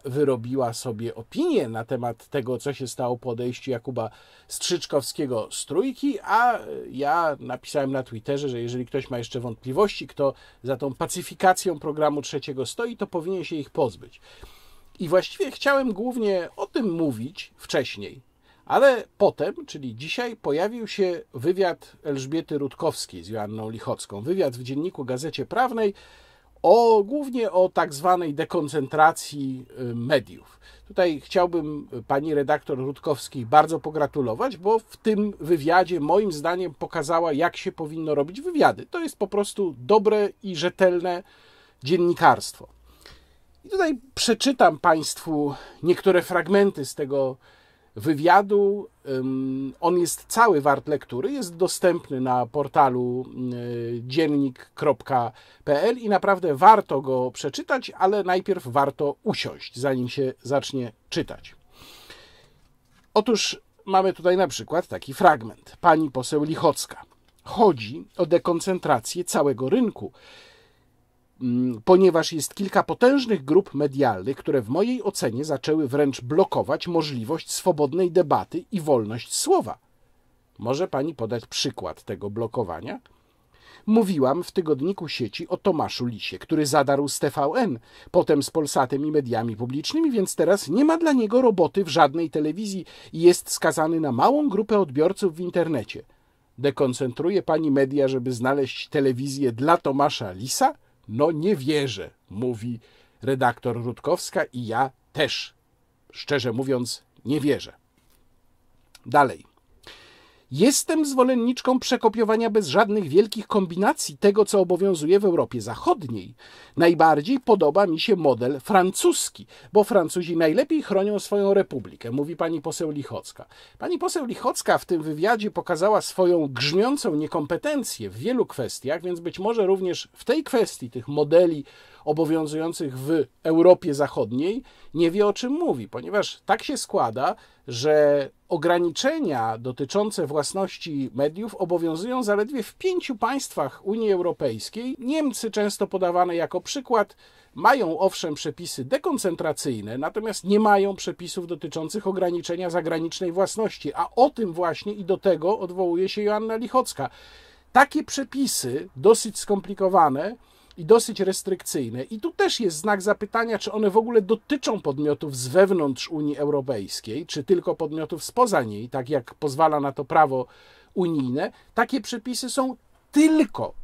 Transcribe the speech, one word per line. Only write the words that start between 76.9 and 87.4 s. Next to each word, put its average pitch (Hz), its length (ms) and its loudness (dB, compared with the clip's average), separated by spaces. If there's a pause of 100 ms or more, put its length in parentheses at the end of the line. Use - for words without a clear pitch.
swobodnej 165 600 0
debaty 147 600 0
i 185 100 -4
wolność 120 540 -2
słowa”. 311 420 0 (800)
Może 139 300 -2
pani 147 280 -4
podać 113 300 -6
przykład - 580 -8
tego 101 260 -10
blokowania? 107 720 -6 (840)
„Mówiłam 180 580 2
w - 80 -16
tygodniku 165 560 -2
Sieci 131 400 -8
o 180 100 -4
Tomaszu 131 480 -2
Lisie, 110 340 -8
który 156 260 0
zadarł 143 420 2
z - 120 -6
T 151 100 0
V 151 120 -2 (140)